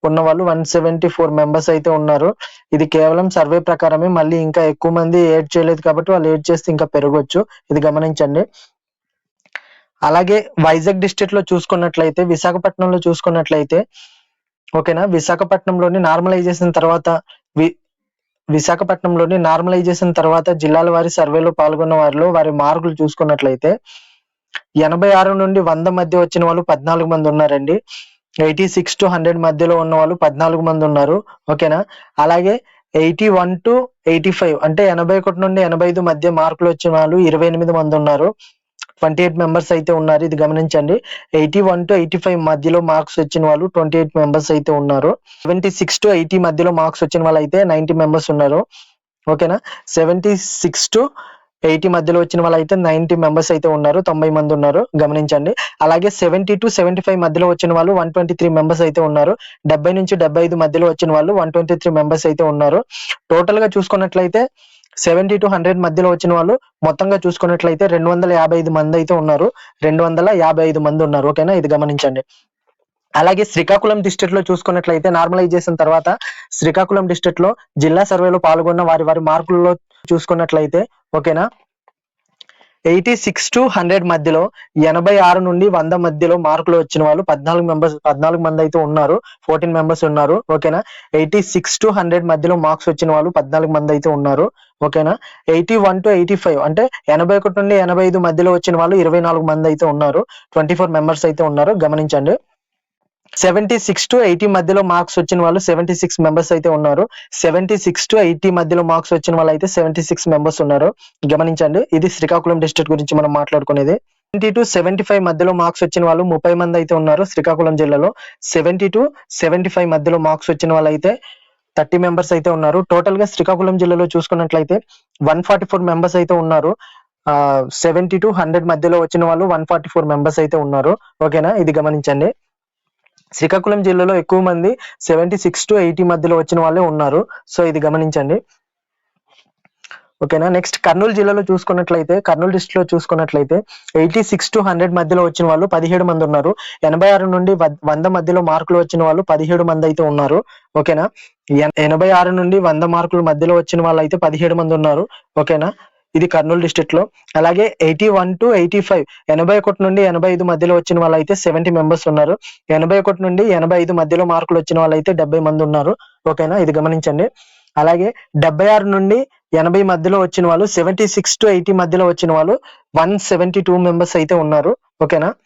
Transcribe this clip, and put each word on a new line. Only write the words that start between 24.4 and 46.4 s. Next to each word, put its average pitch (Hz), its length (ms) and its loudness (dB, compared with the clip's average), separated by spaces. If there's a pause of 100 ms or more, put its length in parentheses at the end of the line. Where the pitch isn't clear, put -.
ఎనభై 175 240 2 (100)
ఆరు 190 220 2
నుండి 190 280 2
వంద 165 200 0 (100)
మధ్య 175 240 0
వచ్చిన 170 260 0
వాళ్ళు 170 220 0
పద్నాలుగు 160 420 0
మంది 156 200 0
ఉన్నారండి. 147 440 0 (680)
ఎయిటీ 156 300 0
సిక్స్ 175 260 -2
to 196 120 2
హండ్రెడ్ 170 320 0
మధ్యలో 165 380 2
ఉన్న 160 180 -2
వాళ్ళు 160 140 2 (100)
పద్నాలుగు 160 440 0
మంది 156 200 0
ఉన్నారు. 147 280 2 (360)
ఓకేనా? 156 260 0 (460)
అలాగే 175 300 2 (400)
ఎయిటీ 165 420 0
వన్ 180 160 0 (140)
to 233 80 4 (380)
ఎయిటీ 165 260 0
ఫైవ్, 160 180 0 (100)
అంటే 160 160 2 (120)
ఎనభై 170 280 0
ఒకటి 185 220 -4
నుండి 190 240 0
ఎనభై 165 220 0
ఐదు 180 180 -2
మధ్య 160 220 0 (100)
మార్కులు 160 320 0
వచ్చిన 165 240 -2
వాళ్ళు 156 220 2 (100)
ఇరవై 160 220 2
ఎనిమిది 165 280 -2
మంది 156 220 0
ఉన్నారు. 147 280 2 (720)
ట్వంటీ 160 240 0
ఎయిట్ 165 180 -2
మెంబర్స్ 165 340 -2
అయితే 160 240 -2
ఉన్నారు. 156 280 2
ఇది 156 140 -4
గమనించండి. 156 540 0 (440)
ఎయిటీ 156 280 0
వన్ 175 200 0
to 208 120 2
ఎయిటీ 165 240 -4
ఫైవ్ 180 140 0 (120)
మధ్యలో 160 300 0 (100)
మార్క్స్ 156 320 -2
వచ్చిన 156 280 -2
వాళ్ళు 156 260 0
ట్వంటీ 160 240 0
ఎయిట్ 156 200 -4
మెంబర్స్ 147 360 0
అయితే 147 240 -2
ఉన్నారు. 143 320 0 (320)
సెవెంటీ 180 340 -2
సిక్స్ - 260 -4
to 208 140 4
ఎయిటీ 165 300 0